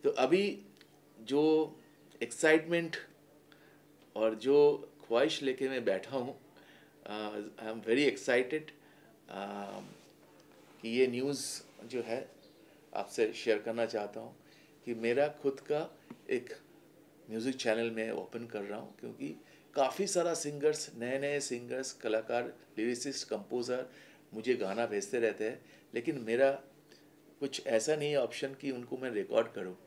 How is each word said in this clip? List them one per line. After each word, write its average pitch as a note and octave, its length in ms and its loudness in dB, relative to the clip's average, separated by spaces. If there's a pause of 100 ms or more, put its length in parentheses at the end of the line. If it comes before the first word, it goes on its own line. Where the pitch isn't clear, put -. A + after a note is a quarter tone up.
तो C#3 60 4
अभी F3+ 520 2 (580)
जो D#3 540 4 (480)
excitement E3 760 4 (1200)
और A2 180 2
जो C#3+ 540 6 (200)
ख्वाहिश C#3 340 2
लेके C3 260 0
मैं B2+ 160 -4
बैठा G2+ 320 -2
हूँ, C3 240 -6 (680)
अ, G#2+ 340 -6
I G#2+ 300 -10
am A2+ 100 -8
very A#2 340 4
excited, C3 480 2 (680)
अ, G2+ 500 -8 (1000)
कि A#2 60 -6
ये B2 180 4
news B2+ 560 -4 (220)
जो A#2+ 180 -6
है, A2+ 280 -4 (640)
आपसे G#2+ 380 0
share A2 260 2
करना A#2 280 -2
चाहता A2 340 -4
हूँ A#2 160 -14 (480)
कि A#2+ 100 -4
मेरा A#2 340 2
खुद C#3 320 -2
का D3+ 380 -4 (320)
एक - 240 -2 (760)
music A2+ 260 -4
channel A#2 340 2
मैं A2+ 200 -4
open A2+ 360 -6
कर G#2+ 160 -6
रहा G#2 160 -8
हूँ, - 220 -14
क्योंकि - 400 -10 (340)
काफ़ी D3 320 2
सारा F3 280 2
singers, D3 600 -2
नए-नए C3+ 440 -2
singers, B2+ 520 -6
कलाकार, A#2 640 -2 (240)
lyricist, B2 500 -2
composer B2 580 -4 (480)
मुझे A2+ 200 2
गाना G#2+ 320 -2
भेजते G#2+ 320 -2
रहते A2 260 0
हैं, A#2 200 -6 (300)
लेकिन B2+ 240 -2
मेरा A#2+ 320 4 (880)
कुछ - 260 -6
ऐसा B2+ 300 2
नहीं D3 140 0
है D3 60 2
option C#3 380 -2
कि C#3 160 -6
उनको B2 260 -6
मैं B2+ 140 -4
record A2+ 420 2
करूँ। F#2 240 -8 (100)